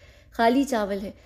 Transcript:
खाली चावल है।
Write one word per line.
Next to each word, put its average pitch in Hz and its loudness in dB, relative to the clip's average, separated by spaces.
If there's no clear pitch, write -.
खाली 247 2
चावल 208 -4
है। 190 -10